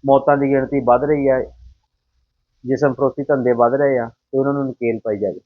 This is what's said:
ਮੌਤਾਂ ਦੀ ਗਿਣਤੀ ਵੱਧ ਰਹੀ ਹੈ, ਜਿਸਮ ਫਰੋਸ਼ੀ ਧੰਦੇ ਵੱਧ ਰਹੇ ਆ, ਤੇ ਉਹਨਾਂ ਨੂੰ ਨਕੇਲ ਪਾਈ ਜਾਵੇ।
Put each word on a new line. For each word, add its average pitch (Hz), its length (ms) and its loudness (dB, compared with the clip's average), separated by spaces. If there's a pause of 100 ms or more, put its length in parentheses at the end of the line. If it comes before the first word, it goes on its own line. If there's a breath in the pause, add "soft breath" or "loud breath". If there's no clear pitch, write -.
ਮੌਤਾਂ 139 340 4
ਦੀ 139 120 0
ਗਿਣਤੀ 139 340 0
ਵੱਧ 123 200 2
ਰਹੀ 143 260 0
ਹੈ, 131 100 2 (1200)
ਜਿਸਮ 131 300 0
ਫਰੋਸ਼ੀ 131 300 -2
ਧੰਦੇ 127 300 0
ਵੱਧ 120 200 2
ਰਹੇ 139 260 0
ਆ, 117 80 -4
ਤੇ - 300 -10
ਉਹਨਾਂ 139 160 0
ਨੂੰ 139 160 -4
ਨਕੇਲ 117 300 -4
ਪਾਈ 104 200 -6
ਜਾਵੇ। 101 260 -4